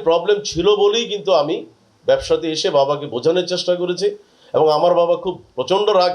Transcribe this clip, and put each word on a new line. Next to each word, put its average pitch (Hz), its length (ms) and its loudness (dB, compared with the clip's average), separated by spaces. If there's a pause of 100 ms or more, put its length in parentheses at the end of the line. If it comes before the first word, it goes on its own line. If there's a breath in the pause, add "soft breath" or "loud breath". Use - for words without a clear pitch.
প্রবলেম 180 300 2 (120)
ছিল 175 160 -2 (160)
বলেই 208 300 0
কিন্তু 196 180 -4 (120)
আমি 160 140 -4 (520)
ব্যবসাতে 156 460 0
এসে 156 140 -4 (100)
বাবাকে 143 360 0
বোঝানোর 165 380 0
চেষ্টা 180 200 -2 (100)
করেছি। 180 260 -2 (480 soft breath)
এবং 151 100 4 (120)
আমার 175 220 4
বাবা 170 140 2 (100)
খুব 185 100 -4 (220)
প্রচণ্ড 185 300 0 (140)
রাগ 180 140 2